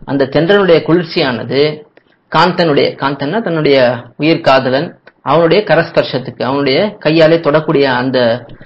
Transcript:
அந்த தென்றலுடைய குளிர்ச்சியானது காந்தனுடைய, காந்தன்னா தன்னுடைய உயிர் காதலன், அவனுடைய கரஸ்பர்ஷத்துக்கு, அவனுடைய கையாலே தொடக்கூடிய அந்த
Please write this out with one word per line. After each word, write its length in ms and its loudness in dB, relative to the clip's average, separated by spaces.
அந்த 200 -2
தென்றலுடைய 580 2
குளிர்ச்சியானது 960 -2
காந்தனுடைய, 600 0
காந்தன்னா 460 -6
தன்னுடைய 640 0
உயிர் 240 0
காதலன், 580 0
அவனுடைய 440 2
கரஸ்பர்ஷத்துக்கு, 760 -2
அவனுடைய 560 -2
கையாலே 380 2
தொடக்கூடிய 460 0
அந்த 640 0